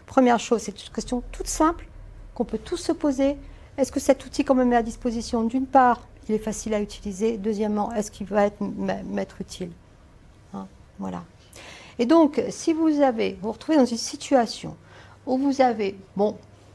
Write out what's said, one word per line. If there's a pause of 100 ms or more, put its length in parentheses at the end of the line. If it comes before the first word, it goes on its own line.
Première
chose,
c'est
une
question
toute
simple (480)
qu'on
peut
tous
se
poser. (420)
Est-ce
que
cet
outil
qu'on
me
met
à
disposition,
d'une
part, (280)
il
est
facile
à
utiliser,
deuxièmement,
est-ce
qu'il
va
être,
m-,
m'être
utile ? (840)
Hein, (320)
voilà. (760)
Et
donc, (100)
si
vous
avez,
vous
vous
retrouvez
dans
une
situation (480)
où
vous
avez, (180)
bon, (380)